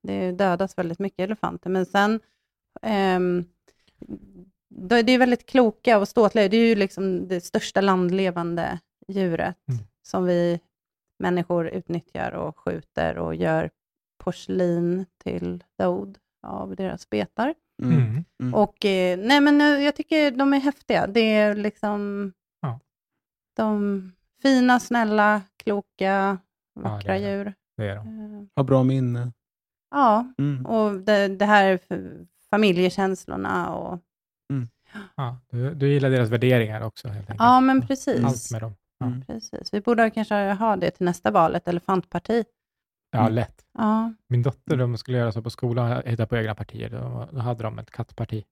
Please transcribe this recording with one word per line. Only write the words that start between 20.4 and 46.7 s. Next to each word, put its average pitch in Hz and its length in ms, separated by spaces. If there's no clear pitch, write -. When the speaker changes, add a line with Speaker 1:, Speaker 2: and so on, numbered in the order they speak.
Speaker 1:
är 277 60
häftiga. 254 460
Det 208 140
är 214 340
liksom 202 800
Speaker 2:
Ja. 127 200
Speaker 1:
de 202 560
fina, 254 380
snälla, 214 600
kloka, 196 840
Speaker 2:
Ja, - 60
Speaker 1:
vackra 107 320
Speaker 2:
det 190 60
är 202 40
de. 202 60
Speaker 1:
djur. 202 160
Speaker 2:
Det 107 120
är 98 80
de. 107 120
Speaker 1:
Eh. 214 380
Speaker 3:
Har 143 80
bra 131 200
minne. 123 480
Speaker 1:
Ja, 247 480
Speaker 3:
Mm. 139 280
Speaker 1:
och 214 280
det, 202 340
det 196 160
här 196 340
f-, - 80
familjekänslorna 185 1200
och - 240
Speaker 3:
Mm. 123 160
Speaker 2:
Ja, 127 200
du, 127 240
du 139 140
gillar 139 220
deras 123 180
värderingar 113 520
också, - 280
helt 104 100
enkelt. 110 100
Speaker 1:
Ja, 247 200
men 262 200
Speaker 2:
Ja. 247 60
Speaker 1:
precis. 262 380
Speaker 2:
Allt 127 280
med 110 80
dem. 110 140
Ja. 131 80
Speaker 3:
Mm. 127 200
Speaker 1:
Precis. - 480
Vi 208 60
borde 226 300
kanske 220 240
ha 208 240
det 175 140
till - 140
nästa 175 260
valet, 175 380
elefantparti. 185 760
Speaker 2:
Ja, - 100
Speaker 3:
Mm. 113 120
Speaker 2:
lätt. - 320
Speaker 1:
Ja. 220 340
Speaker 2:
Min 123 160
dotter, 131 340
de 120 220
skulle 127 200
göra 117 140
så 110 100
på 113 80
skolan, 120 560
hitta 117 200
på 120 100
egna 110 180
partier. 113 360